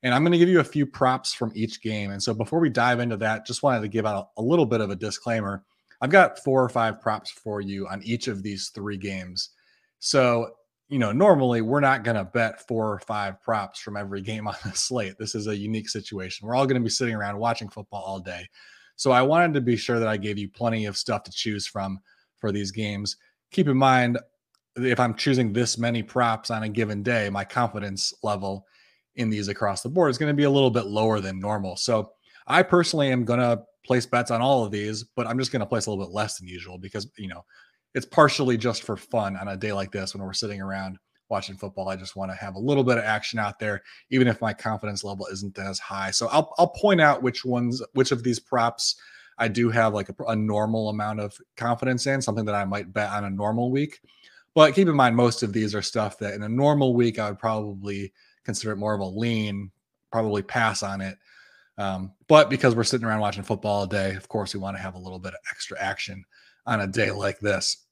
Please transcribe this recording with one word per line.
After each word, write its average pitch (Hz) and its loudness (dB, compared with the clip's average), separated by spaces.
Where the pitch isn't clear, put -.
And 127 2
I'm 143 4
gonna 175 4
give 175 6
you 175 6
a 147 4
few 143 0
props 127 0
from 117 -4
each 110 -4
game. 104 -4
And 98 -8
so 117 -2
before 127 -2
we 165 4
dive 120 2
into 120 -2
that, 110 -2
just - -8
wanted 131 4
to 107 -4
give 107 -2
out 101 -4
a 110 -8
little 147 4
bit 110 0
of 104 -2
a 101 -6
disclaimer. 101 -4
I've 131 -2
got 180 6
four 131 4
or 123 2
five 113 0
props 107 -4
for 104 -8
you 98 -6
on 98 -8
each 117 -4
of 98 -6
these 101 -8
three 104 -8
games. 95 -8
So, 123 2
you 143 -4
know, 110 2
normally 131 6
we're 123 0
not 135 2
gonna 107 0
bet 113 -2
four 110 -2
or 98 -6
five 101 -6
props 104 -4
from 104 -12
every 101 -8
game 107 -6
on 98 -6
the 98 -8
slate. 104 -4
This 110 -8
is 107 -4
a 107 -2
unique 107 -6
situation. 98 -10
We're 120 -4
all 135 2
gonna 127 2
be 117 0
sitting 117 -2
around 101 -4
watching 113 -2
football 101 -14
all 95 -8
day. 90 -12
So - 2
I 127 8
wanted 160 4
to 143 0
be 120 2
sure 117 0
that 113 2
I 107 0
gave 101 -4
you 101 -8
plenty 113 -2
of 101 -6
stuff 107 -4
to - -18
choose 104 -6
from 98 -6
for 107 -4
these 98 -4
games. 104 -6
Keep 170 2
in 131 2
mind, 127 4
if 123 0
I'm 120 4
choosing 123 2
this 120 0
many 117 0
props 113 0
on 110 -4
a 110 -4
given 104 -2
day, 110 0
my 98 -4
confidence 104 -4
level 98 -4
in 120 0
these 104 -2
across 101 -2
the 120 -6
board 160 4
is 123 0
gonna 151 0
be 147 4
a 143 6
little 139 6
bit 110 0
lower 107 2
than 95 -6
normal. 98 -4
So 110 0
I 165 6
personally 165 4
am 127 2
gonna 120 2
place 123 2
bets 120 0
on 117 2
all 131 4
of 104 -4
these, 107 -4
but 120 -6
I'm 120 -2
just 127 -2
gonna 110 -2
place 110 -2
a - -6
little 98 -4
bit 87 -14
less 104 -2
than 92 -14
usual 90 -14
because, 101 -10
you 101 -12
know, - -14
it's 131 -4
partially 143 6
just 113 -2
for 107 -6
fun 98 -4
on 98 -8
a 98 -8
day 104 -4
like 98 -6
this 95 -8
when 98 -10
we're 92 -10
sitting 101 -6
around 95 -8
watching 98 -6
football. 95 -8
I 95 -4
just 92 -12
wanna 95 -8
have 98 -12
a 95 -12
little 135 2
bit 123 4
of 110 -4
action 107 -2
out 107 -4
there, 104 -4
even 127 4
if 113 0
my 110 -2
confidence 107 -6
level 98 -8
isn't 98 -10
as 95 -8
high. 98 -8
So 117 -2
I'll, 139 0
I'll 175 4
point 196 6
out 143 6
which 123 -2
ones, 123 -2
which 131 4
of 117 -2
these 120 0
props - 0
I 117 2
do 117 2
have, 113 4
like, 101 -4
a, 95 -10
a 113 0
normal 107 0
amount 107 -4
of 104 -8
confidence 120 0
in, 135 0
something 110 -2
that 104 -2
I 101 0
might 95 -6
bet 104 -2
on 101 -4
a 98 -6
normal 107 0
week. 143 -2
But 156 8
keep 190 6
in 156 4
mind, 123 6
most 120 4
of 107 -2
these 107 -2
are 101 -2
stuff 107 -4
that 101 -6
in 104 -8
a 107 -6
normal 135 4
week, 117 2
I 107 -2
would 101 -10
probably 101 -4
consider 107 -6
it 104 -4
more 107 -2
of 101 -2
a 98 -4
lean, 104 -4
probably 107 0
pass 110 0
on 98 -6
it. 95 -8
Um, 95 -4
but 151 8
because 131 4
we're 117 2
sitting 113 0
around 107 0
watching 98 -2
football 101 -2
all 98 -2
day, 95 -2
of 95 -14
course, 101 -6
we 101 -6
wanna 95 -8
have 92 -10
a 92 -16
little 92 -14
bit 92 -12
of - -14
extra - -10
action 95 -6
on 113 -2
a 101 -2
day 101 0
like 101 -4
this. 98 -2